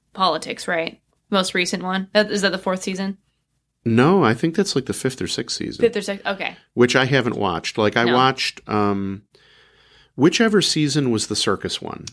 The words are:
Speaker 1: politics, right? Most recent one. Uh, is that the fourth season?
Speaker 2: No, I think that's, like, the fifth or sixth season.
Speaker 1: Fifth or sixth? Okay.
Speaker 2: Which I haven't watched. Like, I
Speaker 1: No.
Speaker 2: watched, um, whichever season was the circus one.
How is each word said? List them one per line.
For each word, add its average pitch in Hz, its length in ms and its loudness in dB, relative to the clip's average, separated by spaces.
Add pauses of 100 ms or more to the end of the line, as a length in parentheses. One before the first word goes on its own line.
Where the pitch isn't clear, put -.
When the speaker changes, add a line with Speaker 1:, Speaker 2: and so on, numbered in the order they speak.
(140)
Speaker 1:
politics, 170 560 -2
right? 165 320 -4 (280)
Most 190 240 0
recent 180 300 -2
one. 190 320 -4
Uh, 214 140 6
is 202 140 -2
that 190 100 2
the 190 40 -2
fourth 185 260 -4
season? 196 340 -6 (680)
Speaker 2:
No, 135 400 4
I 113 120 6
think 165 200 -2
that's, 196 200 0
like, 131 100 -2
the 101 80 -4
fifth - 280 -4
or 90 60 -4
sixth - 300 -6
season. - 240 -8
Speaker 1:
Fifth 226 160 2
or 202 40 -6
sixth? 196 240 -8
Okay. 190 300 -6 (200)
Speaker 2:
Which 120 200 4
I 131 100 4
haven't 123 300 2
watched. 92 420 -4
Like, 107 200 2
I 117 80 4
Speaker 1:
No. 120 80 2
Speaker 2:
watched, 131 560 0
um, 101 540 -2 (920)
whichever 180 460 4
season 147 500 0
was 110 160 -2
the 104 80 -4
circus - 460 -2
one. - 320 -12